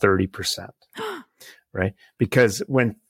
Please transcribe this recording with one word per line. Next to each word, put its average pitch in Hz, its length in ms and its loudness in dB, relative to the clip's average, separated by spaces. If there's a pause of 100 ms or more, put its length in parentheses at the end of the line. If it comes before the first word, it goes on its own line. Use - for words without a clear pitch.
thirty 95 240 2
percent, - 480 -10 (240)
<gasps> 440 60 -8 (720)
right? 95 200 0 (240)
Because 113 480 2
when 127 300 0 (140)